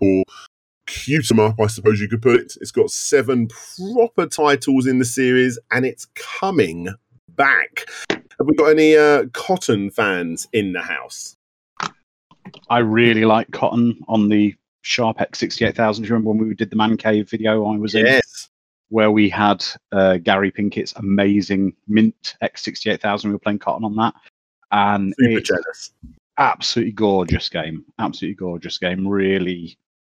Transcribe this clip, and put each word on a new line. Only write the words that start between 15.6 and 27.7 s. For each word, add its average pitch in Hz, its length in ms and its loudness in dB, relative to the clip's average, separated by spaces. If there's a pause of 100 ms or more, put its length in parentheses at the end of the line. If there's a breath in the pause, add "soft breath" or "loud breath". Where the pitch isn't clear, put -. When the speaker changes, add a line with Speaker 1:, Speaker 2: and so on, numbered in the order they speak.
Speaker 2:
thousand. 110 280 0
Do 104 60 -8
you 117 60 0
remember 110 160 0
when 110 180 0
we 107 40 -6
did 101 160 -4
the - 60 -12
Man 110 220 0
Cave 107 320 0
video 110 360 -2
I 107 120 -2
was 104 180 -4
in? 110 100 4
Speaker 1:
Yes. - 440 0 (400)
Speaker 2:
Where 107 220 2
we 107 180 4
had, 104 360 0 (280)
uh, 95 240 4
Gary 98 340 0
Pinkett's 104 460 -6
amazing 98 760 0 (140)
Mint 110 540 0
X - 200 -6
sixty-eight - 400 -6
thousand. 104 280 -2
We 101 60 -2
were 98 40 -6
playing 104 200 -4
Cotton - 260 -4
on 104 100 -6
that. - 180 0 (560 soft breath)
And 101 480 0
Speaker 1:
Super 117 200 4
Speaker 2:
it's - 100 -4
Speaker 1:
jealous. - 440 -6 (460)
Speaker 2:
absolutely 117 540 -2
gorgeous 98 560 0
game. 80 380 -8 (140)